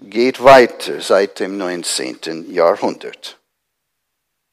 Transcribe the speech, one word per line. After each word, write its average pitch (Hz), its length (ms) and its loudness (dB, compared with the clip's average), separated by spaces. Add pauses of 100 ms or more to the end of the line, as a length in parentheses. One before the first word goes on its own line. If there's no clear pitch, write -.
geht 120 420 -4
weiter 120 580 6
seit 101 380 -2
dem 98 180 -8
neunzehnten 82 960 -10
Jahrhundert. - 840 -4 (1160)